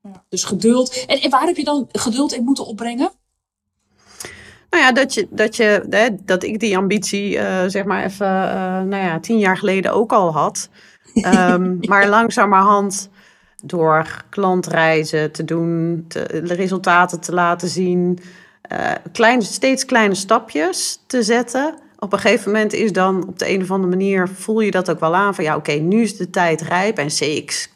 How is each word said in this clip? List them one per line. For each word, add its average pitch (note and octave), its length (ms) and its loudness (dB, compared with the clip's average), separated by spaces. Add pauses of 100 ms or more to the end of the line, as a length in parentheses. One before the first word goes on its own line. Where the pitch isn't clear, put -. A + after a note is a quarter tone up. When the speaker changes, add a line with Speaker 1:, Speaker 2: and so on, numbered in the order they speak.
Speaker 1:
Ja, G3 280 -20
dus F#3+ 140 -6
geduld. A#3+ 600 0
En, C#4 160 0
en C#4 80 0
waar C4 160 2
heb F4 120 0
je D4+ 60 -4
dan D4 280 -2
geduld C4 420 -2
in B3 100 -4
moeten C4+ 220 0
opbrengen? A#3 460 -4 (1600)
Speaker 2:
Nou D#4 180 4
ja, B3+ 40 6
dat C4+ 220 2
je, G#3 160 -2
dat G#3+ 260 0
je, G#3 340 2
hè, A3 200 2 (140)
dat F#3 200 0
ik G#3+ 160 -6
die G3+ 180 0
ambitie, G3+ 600 -2
eh, F#3+ 300 -2
zeg G3 160 -4
maar G3 200 -2
even, G3 240 -4
eh, F#3+ 540 -2
nou G3 220 -2
ja, E3 160 -2
tien A3+ 200 0
jaar F#3+ 180 2
geleden F#3+ 360 0
ook A3 200 0
al F3+ 200 4
had. E3 360 -2 (340)
Speaker 1:
<laughs> - 100 -20
Speaker 2:
Ehm, F3+ 680 2
maar G3 280 4
langzamerhand G3+ 1000 2 (540)
door D#3+ 680 0
klantreizen D#3+ 1000 0
te E3 140 -8
doen, E3 640 -2
te, D#3 380 -6
de F3 80 -4
resultaten F3+ 680 2
te F3+ 140 -8
laten F3 340 0
zien, F3+ 520 0 (420)
eh, - 300 -4 (200)
klein, A3+ 300 4
steeds C4 440 0
kleine G#3+ 300 2
stapjes A#3+ 920 -2
te B3 160 0
zetten. B3 520 0 (240)
Op G3+ 140 -4
een F#3+ 60 0
gegeven G3+ 320 2
moment G#3+ 220 0
is G#3+ 180 0
dan F#3 360 0
op F3+ 120 -14
de - 100 -2
een F#3+ 120 0
of F#3 100 -4
andere F#3+ 180 0
manier, F#3 400 0
voel A3 300 -4
je G#3 120 2
dat F#3 180 -2
ook E3 100 -2
wel E3 160 0
aan G3 200 2
van, F3 80 -4
ja, D3+ 120 0
oké, D#3 160 -4
nu E3+ 300 2
is G3+ 160 -2
de F3+ 120 -6
tijd E3 320 0
rijp. F#3 360 -2
En C#3+ 100 -2
C D3 380 -2
X - 300 -8